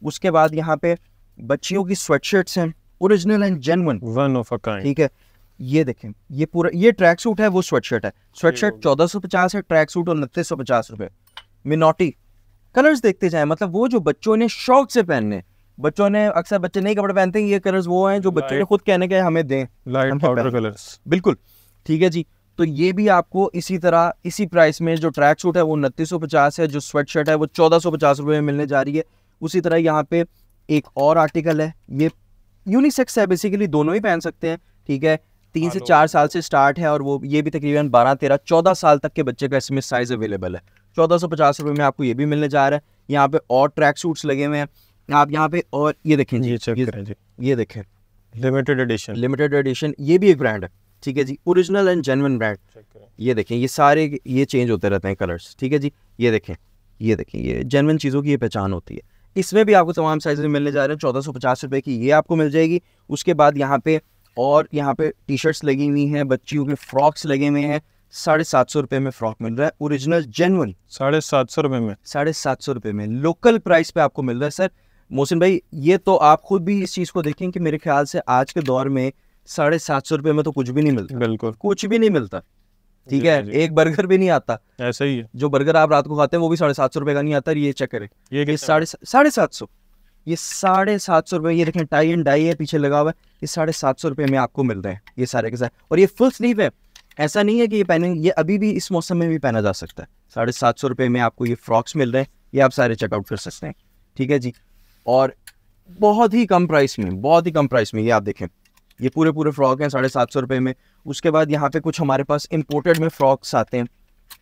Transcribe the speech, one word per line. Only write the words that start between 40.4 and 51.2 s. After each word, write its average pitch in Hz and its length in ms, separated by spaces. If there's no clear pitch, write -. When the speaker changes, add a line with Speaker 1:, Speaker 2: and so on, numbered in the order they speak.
Speaker 1:
है। 85 60
चौदह 165 220
सौ 170 100
पचास 151 320
रुपये 147 140
में 147 100
आपको 139 200
ये 120 100
भी 139 120
मिलने 147 220
जा 139 200
रहा 143 80
है। 147 60
यहाँ 139 180
पे 151 100
और 131 180
ट्रैक 147 300
सूट्स 160 260
लगे 139 200
हुए 147 140
हैं 143 100
आप 147 200
यहाँ 156 160
पे, 170 240
और 147 220
ये 151 100
देखें 131 260
जी, 123 80
Speaker 2:
ये 120 80
चेक 117 200
Speaker 1:
ये, 127 80
Speaker 2:
करें 104 180
जी। 104 100
Speaker 1:
ये 131 160
देखें, 110 260
Speaker 2:
लिमिटेड 131 440
एडिशन। 113 340
Speaker 1:
लिमिटेड 139 400
एडिशन, 139 460
ये 151 180
भी 196 120
एक 151 80
ब्रांड 110 260
है। 90 60
ठीक 135 140
है 139 80